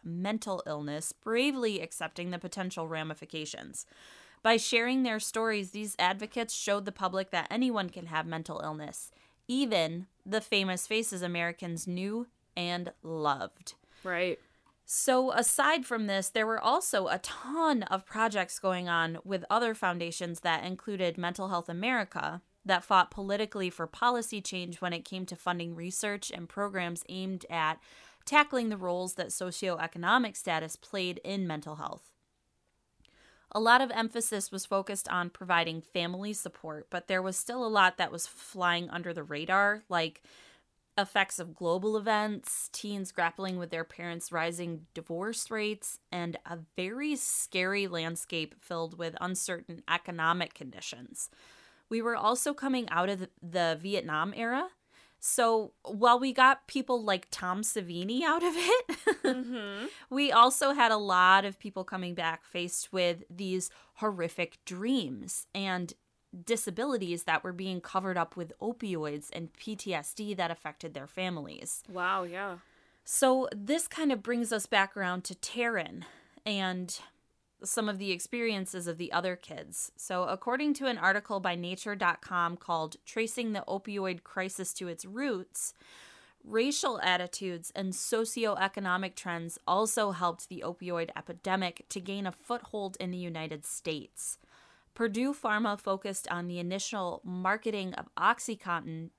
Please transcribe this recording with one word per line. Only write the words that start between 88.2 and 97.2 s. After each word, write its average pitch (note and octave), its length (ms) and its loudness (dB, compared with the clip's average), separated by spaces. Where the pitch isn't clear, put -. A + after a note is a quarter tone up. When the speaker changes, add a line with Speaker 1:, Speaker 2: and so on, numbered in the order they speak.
Speaker 1:
trends E3+ 520 -6
also G#3 440 2
helped F3 360 -2
the F3+ 180 -10
opioid F3 520 -4
epidemic F3+ 720 -2
to G3+ 100 -8
gain G3 260 -6
a F3+ 60 -4
foothold G#3 680 -6
in F3+ 100 -4
the F3+ 60 -6
United D#3+ 480 -6
States. - 720 -6
Purdue A#3 400 0
Pharma G#3+ 460 0
focused G3 500 -2
on F3 180 -2
the F3 120 -4
initial F#3 640 -4